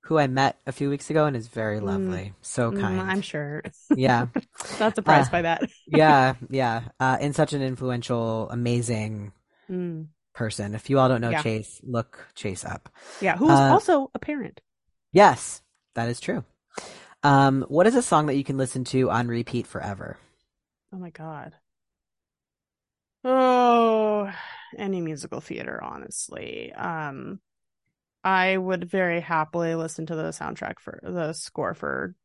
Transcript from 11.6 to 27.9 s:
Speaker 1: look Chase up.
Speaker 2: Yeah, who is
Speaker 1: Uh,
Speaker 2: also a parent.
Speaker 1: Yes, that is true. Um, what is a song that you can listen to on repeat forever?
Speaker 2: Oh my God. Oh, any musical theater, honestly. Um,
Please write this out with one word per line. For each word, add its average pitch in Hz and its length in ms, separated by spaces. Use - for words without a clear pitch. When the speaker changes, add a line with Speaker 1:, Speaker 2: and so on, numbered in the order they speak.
Speaker 1:
look 120 500
Chase 95 300
up. - 240
Speaker 2:
Yeah, 190 160
who 220 120
is - 100
Speaker 1:
Uh, 139 140
Speaker 2:
also 320 420
a - 40
parent. 285 420
Speaker 1:
Yes, 170 500
that 117 140
is 120 120
true. 185 240
Um, 139 460
what 165 180
is 233 80
a 247 80
song 151 240
that 143 80
you 139 80
can 135 160
listen 131 280
to 131 240
on 120 180
repeat 117 400
forever? - 500
Speaker 2:
Oh 196 60
my 175 120
God. 156 440
Oh, 233 1040
any 196 240
musical 156 400
theater, 60 420
honestly. - 880
Um, 156 680